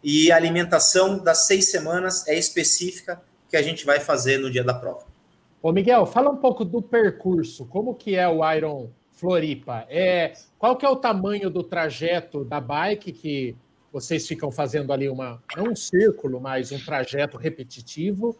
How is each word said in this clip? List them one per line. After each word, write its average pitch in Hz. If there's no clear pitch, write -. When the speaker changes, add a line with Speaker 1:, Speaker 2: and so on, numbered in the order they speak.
Speaker 1:
e 156
a 170
alimentação 170
das 165
seis 190
semanas 180
é 156
específica 175
que 165
a 156
gente 156
vai 143
fazer 135
no 135
dia 123
da 123
prova. 95
Speaker 2:
Ô, 160
Miguel, 202
fala 269
um 277
pouco 254
do 196
percurso. 185
Como 226
que 202
é 180
o 160
Iron 151
Floripa? 151
É, 175
qual 247
que 262
é 277
o 262
tamanho 202
do 170
trajeto 165
da 147
bike, 165
que 139
vocês 156
ficam 147
fazendo 139
ali 139
uma, 127
não 214
um 214
círculo, 180
mas 131
um 139
trajeto 143
repetitivo? 160